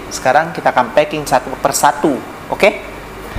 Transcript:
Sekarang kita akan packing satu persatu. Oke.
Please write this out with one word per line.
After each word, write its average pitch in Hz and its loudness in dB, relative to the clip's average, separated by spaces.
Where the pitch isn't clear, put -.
Sekarang 151 2
kita 131 0
akan 120 2
packing 151 2
satu 139 0
persatu. 143 2
Oke. - 2